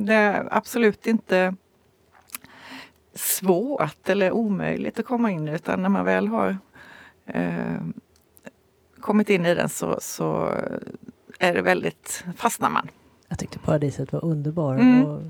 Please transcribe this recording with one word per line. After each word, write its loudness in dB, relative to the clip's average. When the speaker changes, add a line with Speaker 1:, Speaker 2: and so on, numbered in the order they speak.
Speaker 1:
det 2
är 4
absolut 2
inte 2
svårt 0
eller 4
omöjligt -2
att -4
komma 0
in, -4
utan -2
när 2
man 2
väl 2
har, 0
eh, -4
kommit 2
in 4
i 4
den 0
så, -4
så -2
är 2
det 2
väldigt, -2
fastnar -2
man. -2
Speaker 2:
Jag -8
tyckte -10
Paradiset -2
var -4
underbar -2
Speaker 1:
Mm. 6
Speaker 2:
och -8